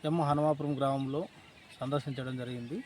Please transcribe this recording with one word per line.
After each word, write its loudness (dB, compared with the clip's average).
ఎం 4
హనుమాపురం 4
గ్రామంలో 0
సందర్శించడం -2
జరిగింది. -6